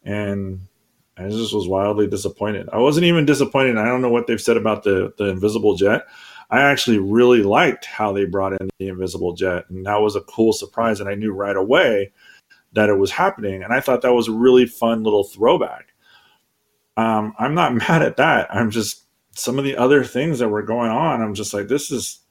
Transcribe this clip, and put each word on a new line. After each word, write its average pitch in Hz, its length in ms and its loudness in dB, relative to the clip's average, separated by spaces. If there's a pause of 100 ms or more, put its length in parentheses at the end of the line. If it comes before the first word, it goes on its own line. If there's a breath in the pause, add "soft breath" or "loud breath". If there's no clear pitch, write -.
And 101 560 -6 (580)
I 92 100 -10
just 107 240 -4
was 98 160 -4
wildly 101 380 0
disappointed. 101 680 -6
I 107 60 -2
wasn't 147 260 4
even 170 220 4
disappointed. 135 500 2
I 107 80 0
don't 123 160 0
know 127 80 0
what 117 180 0
they've 110 140 -2
said 117 160 2
about 107 280 -2
the, 95 340 0
the 104 80 -2
Invisible 104 500 0
Jet. 101 300 2 (440 loud breath)
I 120 120 2
actually 127 360 2
really 113 440 4
liked 120 420 0
how 107 280 -4
they 98 120 0
brought 95 340 -2
in 95 200 -8
the 95 100 -6
Invisible 90 460 -6
Jet, 90 340 -4
and 92 160 -12
that 104 160 0
was 107 160 0
a 95 60 -4
cool 113 320 0
surprise. 110 460 -4
And 98 100 -8
I 104 40 -4
knew 104 180 -4
right 98 240 -4
away 107 560 2 (600 soft breath)
that 107 160 2
it 104 60 4
was 98 160 2
happening. 104 520 -4
And 104 120 -4
I 135 60 0
thought 127 200 0
that 127 140 2
was 117 140 0
a 113 40 -4
really 127 320 6
fun 113 380 -2
little 104 220 2
throwback. 113 680 -2 (1040 soft breath)
Um, 110 420 0
I'm 135 160 -2
not 160 200 2
<laughs> 113 140 -2
mad 160 140 4
at 135 140 -2
that. 131 380 2
I'm 110 160 0
just, 107 340 -6 (280)
some 127 260 -6
of 139 60 -2
the 139 120 -4
other 131 280 4
things 139 340 -4
that 117 100 0
were 104 140 -2
going 113 280 -2
on, 131 300 0
I'm 107 140 -4
just 101 180 -8
like, 101 160 -4
"This 139 240 -2
is - 280 -8 (100)